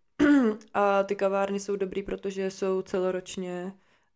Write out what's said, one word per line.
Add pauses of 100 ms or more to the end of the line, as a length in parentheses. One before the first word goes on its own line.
(180)
<clears throat>
A
ty
kavárny
jsou
dobrý,
protože
jsou
celoročně, (440)